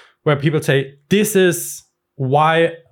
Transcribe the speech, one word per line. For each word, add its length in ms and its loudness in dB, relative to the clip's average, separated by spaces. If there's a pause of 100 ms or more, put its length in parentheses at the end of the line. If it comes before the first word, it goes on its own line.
(220)
where 140 0
people 260 -2
say, 320 -2 (140)
"This 260 0
is 480 0 (320)
why 580 0 (200)